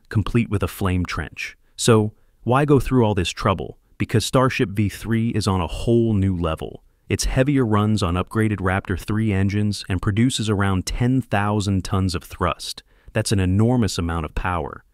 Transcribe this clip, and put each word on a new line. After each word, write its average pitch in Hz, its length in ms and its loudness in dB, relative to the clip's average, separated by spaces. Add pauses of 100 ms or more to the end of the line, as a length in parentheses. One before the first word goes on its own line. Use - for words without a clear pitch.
complete 110 400 0
with 98 140 -2
a 92 60 0
flame 92 360 -2
trench. - 520 -10 (200)
So, 110 360 4 (320)
why 127 200 2
go 143 160 6
through 127 240 2
all 107 100 2
this 92 160 0
trouble? 85 480 -4 (200)
Because - 260 0
Starship 127 460 0
V 104 180 0
three 113 420 -2
is 104 160 -2
on 95 140 2
a 82 60 -2
whole 113 480 0
new 95 220 0
level. 80 460 -6 (260)
Its - 160 0
heavier 131 420 2
runs 104 360 2
on 87 120 0
upgraded 107 420 0
Raptor 92 420 -2
three 107 340 -2
engines 101 560 0
and 92 120 -2
produces 110 480 0
around 98 380 0
ten 127 340 0
thousand 101 640 0
tons 95 300 -2
of 85 100 -6
thrust. - 580 -4 (300)
That's 110 200 -2
an 98 80 2
enormous 107 580 2
amount 85 260 -4
of 76 100 -10
power. 85 600 -6